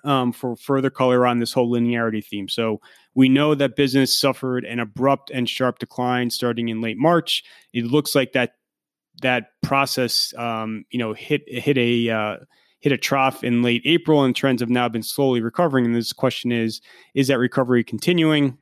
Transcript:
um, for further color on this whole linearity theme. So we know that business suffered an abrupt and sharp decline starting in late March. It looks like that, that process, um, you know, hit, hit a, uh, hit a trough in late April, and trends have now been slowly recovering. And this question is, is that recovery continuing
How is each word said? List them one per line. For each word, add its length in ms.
um, 280
for 240
further 340
color 380
on 100
this 160
whole 180
linearity 540
theme. 240
So 320
we 160
know 240
that 220
business 420
suffered 480
an 140
abrupt 500
and 180
sharp 300
decline 540
starting 380
in 120
late 160
March. 460
It 140
looks 300
like 180
that, 220
that 300
process, 760
um, 520
you 80
know, 160
hit, 340
hit 300
a, 320
uh, 280
hit 120
a 60
trough 460
in 180
late 240
April, 380
and 120
trends 260
have 100
now 180
been 140
slowly 380
recovering. 440
And 100
this 180
question 380
is, 300
is 140
that 100
recovery 460
continuing 800